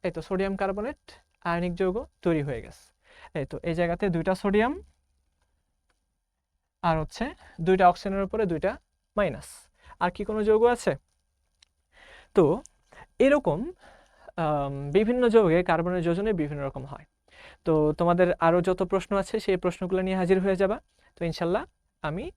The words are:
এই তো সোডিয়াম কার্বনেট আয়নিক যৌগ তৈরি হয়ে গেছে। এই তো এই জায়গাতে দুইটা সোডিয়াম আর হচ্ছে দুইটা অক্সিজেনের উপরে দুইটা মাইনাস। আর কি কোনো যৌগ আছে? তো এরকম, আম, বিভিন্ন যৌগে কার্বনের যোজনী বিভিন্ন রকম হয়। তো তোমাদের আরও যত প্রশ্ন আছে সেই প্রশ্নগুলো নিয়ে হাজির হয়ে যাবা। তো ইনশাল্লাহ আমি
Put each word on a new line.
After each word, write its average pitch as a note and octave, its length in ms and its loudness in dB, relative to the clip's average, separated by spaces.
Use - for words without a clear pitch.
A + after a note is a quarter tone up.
এই F3 100 -2
তো D#3+ 120 -10
সোডিয়াম G3 340 -2
কার্বনেট G#3 400 -6
আয়নিক F3 320 -2
যৌগ F#3 140 0
তৈরি E3 220 2
হয়ে A#2+ 180 -6
গেছে। - 200 -20
এই C3+ 120 -4
তো F3+ 40 -12
এই E3 100 -2
জায়গাতে E3+ 260 0
দুইটা E3+ 180 0
সোডিয়াম G#3+ 300 2
আর E3 140 2
হচ্ছে D#3 240 -8
দুইটা F#3 240 6
অক্সিজেনের G3 360 -4
উপরে - 240 -2
দুইটা F3+ 200 -2
মাইনাস। D3+ 300 -4
আর F3+ 120 0
কি - 140 -10
কোনো G#3+ 200 -2
যৌগ G#3+ 120 6
আছে? F#3+ 180 -2
তো F3 80 8
এরকম, C4+ 340 2
আম, C#3+ 300 -2
বিভিন্ন A#3+ 280 2
যৌগে F3+ 240 6
কার্বনের F3 380 0
যোজনী G3 240 -2
বিভিন্ন D3 260 -6
রকম C3+ 240 -10
হয়। - 140 -18
তো D#3+ 60 4
তোমাদের F3 280 4
আরও E3+ 200 4
যত F#3 140 0
প্রশ্ন F#3+ 200 -2
আছে - 140 -6
সেই F#3+ 180 2
প্রশ্নগুলো F#3 440 -2
নিয়ে F#3+ 140 -2
হাজির F#3 220 4
হয়ে F#3+ 180 0
যাবা। G3+ 160 0
তো - 140 -10
ইনশাল্লাহ F3+ 340 -2
আমি F#3 160 -8